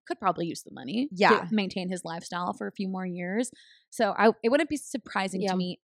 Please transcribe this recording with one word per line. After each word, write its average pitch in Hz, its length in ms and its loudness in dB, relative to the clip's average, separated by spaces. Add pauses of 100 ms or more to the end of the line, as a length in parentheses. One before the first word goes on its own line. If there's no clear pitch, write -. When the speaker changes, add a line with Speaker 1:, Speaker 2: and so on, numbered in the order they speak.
Speaker 1:
could 339 120 -6
probably 175 280 0
use - 180 -8
the - 80 -18
money 208 400 -4
Speaker 2:
Yeah. 185 340 6
Speaker 1:
to 220 80 -2
maintain 190 340 0
his 180 160 -6
lifestyle 175 480 -4
for 202 140 -8
a 196 60 -8
few 190 160 -4
more 185 180 -4
years. 180 460 -2 (360)
So 202 300 0
I, 214 140 8 (100)
it 226 80 2
wouldn't 294 180 4
be 302 80 -4
surprising 190 680 -4
Speaker 3:
Yeah. 190 100 2
Speaker 1:
to 185 40 2
me 180 240 -4 (100)